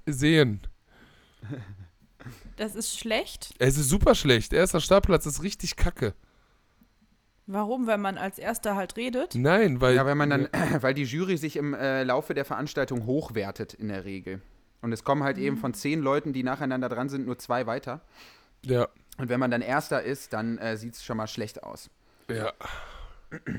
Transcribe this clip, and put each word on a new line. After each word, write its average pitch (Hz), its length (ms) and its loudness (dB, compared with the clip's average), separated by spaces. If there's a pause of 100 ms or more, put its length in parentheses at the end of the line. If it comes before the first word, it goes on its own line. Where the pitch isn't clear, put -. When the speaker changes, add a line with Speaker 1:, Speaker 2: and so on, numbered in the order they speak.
Speaker 1:
sehen. 143 560 4 (800)
Speaker 2:
<laughs> 101 420 -14 (720)
Speaker 3:
Das 214 180 -8
ist 226 240 -6
schlecht? - 600 -4
Speaker 1:
Es 135 180 4
ist 143 120 2
super 208 260 8
schlecht. - 380 4
Erster 170 260 4
Startplatz 190 460 6
ist 143 180 -6
richtig - 320 -4
kacke. 123 380 0 (1300)
Speaker 3:
Warum? 214 380 0
Weil 220 140 4
man 196 180 -2
als 190 220 -6
Erster 214 360 -2
halt 190 220 -4
redet? 247 380 -2
Speaker 1:
Nein, 156 440 4
weil 127 160 6
Speaker 2:
Ja, 131 100 6
weil 139 100 2
man 147 160 2
dann, 143 200 2
Speaker 1:
Ja. - 0 -
Speaker 2:
<clears throat> 151 300 2
weil 131 140 4
die 143 80 -2
Jury 165 340 -2
sich 147 200 -4
im, 143 160 -2
äh, 135 300 0
Laufe 127 300 0
der 139 120 -2
Veranstaltung 131 600 -2
hochwertet 113 680 -2
in 107 140 -6
der 98 140 -6
Regel. 95 380 -10 (400)
Und 117 100 -2
es 113 120 -6
kommen 143 200 2
halt 139 140 -2
eben 135 200 -2
Speaker 3:
Mhm. - 40 -6
Speaker 2:
von 123 120 -4
zehn 147 280 -2
Leuten, 143 320 0
die 127 100 -4
nacheinander 127 460 -2
dran 123 200 -4
sind, 139 160 -6
nur 120 120 -6
zwei 123 300 -2
weiter. 127 340 -6 (640)
Speaker 1:
Ja. 123 240 2 (300)
Speaker 2:
Und 127 120 -6
wenn 123 100 0
man 127 120 2
dann 120 100 0
Erster 135 400 0
ist, 139 320 -8
dann, 113 240 -4
äh, 113 200 -4
sieht's 117 260 -14
schon 117 140 -6
mal 107 100 -4
schlecht - 360 -8
aus. - 260 -16 (400)
Speaker 1:
Ja. 113 220 -4 (800)
Speaker 2:
<clears throat> - 120 -14 (160)